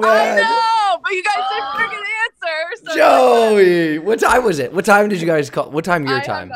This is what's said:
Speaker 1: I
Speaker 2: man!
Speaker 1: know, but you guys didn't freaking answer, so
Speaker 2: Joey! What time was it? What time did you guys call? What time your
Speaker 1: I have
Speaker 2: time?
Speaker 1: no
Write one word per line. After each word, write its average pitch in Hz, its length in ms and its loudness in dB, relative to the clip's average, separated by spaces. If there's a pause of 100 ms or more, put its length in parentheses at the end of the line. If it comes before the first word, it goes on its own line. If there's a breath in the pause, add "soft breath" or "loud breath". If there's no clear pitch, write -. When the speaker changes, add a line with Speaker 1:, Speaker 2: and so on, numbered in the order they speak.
Speaker 1:
I - 20 0
Speaker 2:
man! 220 360 2
Speaker 1:
know, 453 600 0
but 349 100 -6
you 370 120 -4
guys 415 260 -2
didn't 427 240 -8
freaking 415 300 -6 (220)
answer, 339 680 -8
so 311 40 -2
Speaker 2:
Joey! 220 1000 4
What 196 220 -2
time 254 240 2
was 170 160 0
it? 123 120 -6
What 180 120 -2
time 208 240 4
did 190 120 -2
you 165 60 -6
guys 151 240 0
call? - 200 -4
What 156 140 -4
time 170 220 -2
your 135 80 -2
Speaker 1:
I 190 40 -2
have - 80 -6
Speaker 2:
time? 98 220 -6
Speaker 1:
no - 80 -14